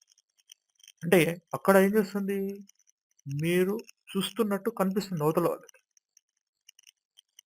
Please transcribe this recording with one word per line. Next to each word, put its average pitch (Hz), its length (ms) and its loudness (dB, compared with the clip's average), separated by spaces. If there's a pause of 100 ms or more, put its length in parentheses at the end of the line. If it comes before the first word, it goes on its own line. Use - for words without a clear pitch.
(1000)
అంటే 175 180 4 (340)
అక్కడ 196 240 2
ఏం 196 140 4
చేస్తుంది? 202 460 -2 (880)
మీరు 175 500 0 (320)
చూస్తున్నట్టు 196 640 -4
కనిపిస్తుంది 190 520 -2
అవతల 160 240 2
వాళ్ళకి. - 320 -8 (1700)